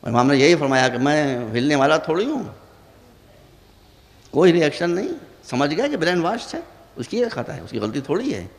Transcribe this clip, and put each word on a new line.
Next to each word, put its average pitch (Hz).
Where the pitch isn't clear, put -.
और 120
इमाम 120
ने 139
यही 156
फरमाया 131
कि 123
मैं 135
हिलने 139
वाला 143
थोड़ी 165
हूँ, 269
कोई 170
reaction 170
नहीं। 190
समझ 139
गया 196
कि 294
ब्रेन 175
वॉश 208
है, 339
उसकी 156
ये 240
खाता 120
है, -
उसकी 107
गलती 110
थोड़ी 226
है। 92